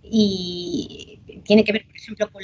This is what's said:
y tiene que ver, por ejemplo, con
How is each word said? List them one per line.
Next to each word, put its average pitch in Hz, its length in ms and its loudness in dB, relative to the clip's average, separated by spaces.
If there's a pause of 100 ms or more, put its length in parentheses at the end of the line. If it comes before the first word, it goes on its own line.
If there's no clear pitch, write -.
y 185 1160 -4 (240)
tiene 214 200 6
que 214 80 -2
ver, 214 140 -4
por - 100 -20
ejemplo, 208 360 -8
con 196 120 -16